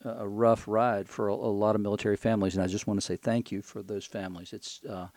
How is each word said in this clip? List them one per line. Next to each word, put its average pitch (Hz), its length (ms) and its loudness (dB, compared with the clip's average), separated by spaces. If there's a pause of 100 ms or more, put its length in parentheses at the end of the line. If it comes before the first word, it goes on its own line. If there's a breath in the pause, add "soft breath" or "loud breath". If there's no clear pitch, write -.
a, 123 40 -4
a 117 180 -6
rough 110 400 4
ride 107 420 2
for 104 200 -2
a, 101 40 2
a - 20 2
lot 107 380 2
of 107 80 2
military 104 340 2
families, 98 380 2
and 95 100 2
I 92 40 2
just 95 180 -4
wanna 101 160 0
say 90 140 -4
thank 117 360 -2
you 101 120 -6
for - 180 -14
those 98 240 -8
families. 92 480 -10
It's, - 340 -14
uh, 92 300 -8